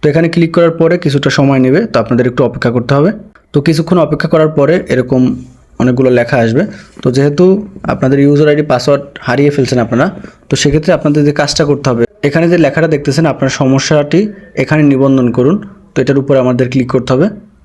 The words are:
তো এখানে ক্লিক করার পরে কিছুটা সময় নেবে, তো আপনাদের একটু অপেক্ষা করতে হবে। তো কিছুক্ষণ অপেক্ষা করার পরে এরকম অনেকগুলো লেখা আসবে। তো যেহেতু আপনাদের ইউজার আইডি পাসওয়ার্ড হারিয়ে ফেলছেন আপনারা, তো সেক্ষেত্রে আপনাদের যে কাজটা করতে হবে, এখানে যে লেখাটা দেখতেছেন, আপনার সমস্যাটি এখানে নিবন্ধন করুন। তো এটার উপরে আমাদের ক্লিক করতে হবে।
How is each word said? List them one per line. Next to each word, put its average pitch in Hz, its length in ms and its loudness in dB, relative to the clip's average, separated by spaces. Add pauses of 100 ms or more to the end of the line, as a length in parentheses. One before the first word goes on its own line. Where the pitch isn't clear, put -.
তো - 100 -16
এখানে 165 220 2
ক্লিক 165 220 0
করার 170 240 0
পরে 165 140 2 (100)
কিছুটা 139 340 0
সময় 139 260 2
নেবে, 131 160 2 (120)
তো - 100 0
আপনাদের 120 280 0
একটু 123 180 -4
অপেক্ষা - 280 -2
করতে 120 200 -2
হবে। 156 140 2 (420)
তো 147 140 2
কিছুক্ষণ 165 400 0
অপেক্ষা 151 280 -4
করার 156 240 2
পরে 143 160 2 (180)
এরকম 127 280 0 (640)
অনেকগুলো 127 360 2
লেখা 120 260 0
আসবে। 117 180 0 (400)
তো - 140 0
যেহেতু 143 280 2 (480)
আপনাদের 135 340 0
ইউজার 147 240 4
আইডি 147 220 0
পাসওয়ার্ড 135 300 0 (240)
হারিয়ে 139 300 2
ফেলছেন 127 280 0
আপনারা, 120 220 0 (420)
তো - 140 -2
সেক্ষেত্রে 156 360 0
আপনাদের 151 300 0
যে 147 120 0
কাজটা 147 300 0
করতে 143 200 -2
হবে, 117 120 0 (260)
এখানে 165 240 0
যে 175 120 2
লেখাটা 156 300 0
দেখতেছেন, 147 380 -2
আপনার 135 180 -2 (100)
সমস্যাটি 147 600 0 (420)
এখানে 151 200 0 (100)
নিবন্ধন 135 340 2 (100)
করুন। 139 200 2 (360)
তো - 100 -6
এটার 135 200 0
উপরে 135 220 0
আমাদের 127 280 0
ক্লিক 127 220 -2
করতে 123 200 -2
হবে। 147 120 2 (380)